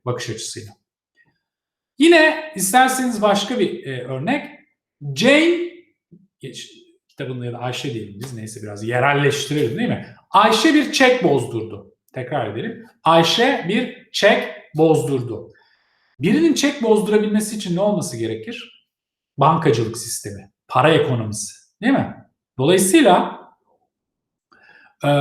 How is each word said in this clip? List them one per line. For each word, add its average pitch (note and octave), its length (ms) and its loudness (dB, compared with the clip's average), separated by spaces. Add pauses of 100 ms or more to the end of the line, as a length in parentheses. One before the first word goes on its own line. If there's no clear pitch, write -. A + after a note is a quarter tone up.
bakış - 240 -6
açısıyla. - 420 -12 (1300)
Yine D#4 580 4
isterseniz B3 640 0
başka G#3 380 0
bir, - 260 -4
e, C3 180 -10
örnek. C3 560 -6 (560)
Jane, D#4 560 2 (680)
geç, - 320 -18 (360)
kitabında B2+ 380 -12
ya A#2+ 80 -8
da A#2 40 -14
Ayşe B2 360 -8
diyelim G#2 260 -12
biz, B2+ 140 -12
neyse G#2+ 300 -14
biraz G#2 200 -12
yerelleştirelim C#3 920 0
değil A#3 120 -2
mi? - 260 -6 (140)
Ayşe A3 440 4
bir C#4+ 180 2
çek B3 320 4
bozdurdu. A#2 720 -2 (180)
Tekrar B2+ 400 -6
edelim. E3 320 -10 (180)
Ayşe E3+ 640 2
bir B3 420 -4
çek A#3 360 2 (280)
bozdurdu. C#3 760 0 (680)
Birinin C#4 340 2
çek C#4 300 -2
bozdurabilmesi G#3 720 2
için F#3 200 -6
ne F3+ 60 -2
olması F#3 360 -2
gerekir? - 680 -10 (500)
Bankacılık C#3 600 0
sistemi, - 540 -12 (160)
para D3 260 2
ekonomisi, A#2 600 -2 (280)
değil B3 120 2
mi? F3 220 -2 (420)
Dolayısıyla, G3 840 4 (1600)
e, C#3+ 40 0 (120)